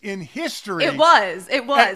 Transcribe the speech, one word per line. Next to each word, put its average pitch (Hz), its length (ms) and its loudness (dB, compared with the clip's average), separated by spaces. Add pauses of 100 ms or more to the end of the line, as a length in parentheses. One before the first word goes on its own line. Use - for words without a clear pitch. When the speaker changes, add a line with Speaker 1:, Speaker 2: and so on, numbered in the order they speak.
Speaker 1:
in 196 180 -8
history. 208 640 -6
Speaker 2:
It 277 120 -2
was. 208 520 2
It 254 160 -2
was. 240 300 2